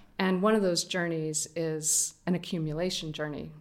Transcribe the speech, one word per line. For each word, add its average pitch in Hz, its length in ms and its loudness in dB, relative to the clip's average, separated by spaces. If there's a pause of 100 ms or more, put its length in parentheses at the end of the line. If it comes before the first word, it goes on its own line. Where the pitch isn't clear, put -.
(160)
And 185 240 2
one 214 140 6
of 214 80 4
those 175 220 2
journeys 160 720 -2
is 160 580 0 (120)
an 175 100 4
accumulation 165 760 -2
journey, 151 380 -6 (100)